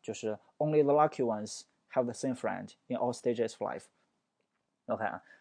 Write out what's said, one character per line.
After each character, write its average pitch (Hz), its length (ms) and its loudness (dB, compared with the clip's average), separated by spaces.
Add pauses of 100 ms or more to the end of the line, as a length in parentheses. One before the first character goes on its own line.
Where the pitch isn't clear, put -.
就 110 100 -6
是 107 240 -4 (220)
only 151 240 4
the 143 100 4
lucky 151 320 4
ones 107 380 -4 (300)
have 131 120 2
the 120 80 -2
same 131 220 -4
friend 101 380 -6 (160)
in 123 80 -4
all 120 160 0
stages 117 440 -2
of - 60 -12
life。 - 220 -6 (1000)
OK - 180 -2
啊， - 180 -4 (180)